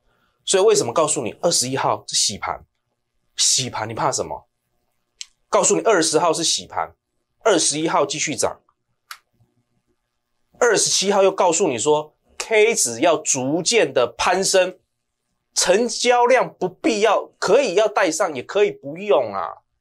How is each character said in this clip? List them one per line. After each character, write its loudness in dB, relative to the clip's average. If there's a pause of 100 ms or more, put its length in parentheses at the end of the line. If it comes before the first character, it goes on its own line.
(440)
所 0
以 2
为 4
什 0
么 -6
告 0
诉 -4
你 -6
二 0
十 -2
一 -4
号 -2
是 -6
洗 -2
盘？ -10 (720)
洗 0
盘 -8
你 -10
怕 -2
什 -4
么？ -14 (1000)
告 2
诉 2
你 -4
二 4
十 2
号 2
是 -4
洗 -4
盘， -8 (540)
二 4
十 -2
一 -2
号 0
继 -6
续 -6
涨， -6 (2000)
二 4
十 0
七 0
号 4
又 4
告 2
诉 0
你 -4
说， 0 (240)
K 2
指 -4
要 4
逐 -2
渐 0
的 0
攀 0
升， 0 (760)
成 0
交 2
量 2
不 -6
必 -2
要， 0
可 4
以 0
要 4
带 0
上， -4
也 -8
可 0
以 0
不 -14
用 0
啊。 -8 (220)